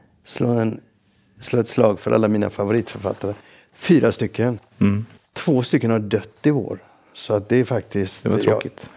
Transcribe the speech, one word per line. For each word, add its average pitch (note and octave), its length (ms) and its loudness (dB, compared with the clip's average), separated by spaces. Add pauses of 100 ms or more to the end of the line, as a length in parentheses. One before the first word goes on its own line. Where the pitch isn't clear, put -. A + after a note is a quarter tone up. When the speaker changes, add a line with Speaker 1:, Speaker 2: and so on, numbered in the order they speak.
(240)
Speaker 1:
slå - 260 -2
en, A2+ 300 0 (600)
slå - 200 -2
ett A2 80 0
slag A2 320 2
för A2+ 120 -2
alla A2+ 160 4
mina G#2 220 0
favoritförfattare. G2+ 840 -4 (400)
Fyra A#2 380 4
stycken. A2+ 480 -2 (200)
Speaker 2:
Mm. G2+ 260 2 (280)
Speaker 1:
Två B2+ 300 0
stycken A#2 280 0
har A2+ 80 2
dött G#2 440 -6
i D3+ 80 4
vår. - 280 -4 (340)
Så - 200 -6
att G2+ 160 -2
det B2 80 4
är B2+ 60 4
faktiskt G2+ 600 -4
Speaker 2:
Det - 60 -2
var G#2+ 80 2
Speaker 1:
jag G2+ 60 0
Speaker 2:
tråkigt. - 540 -2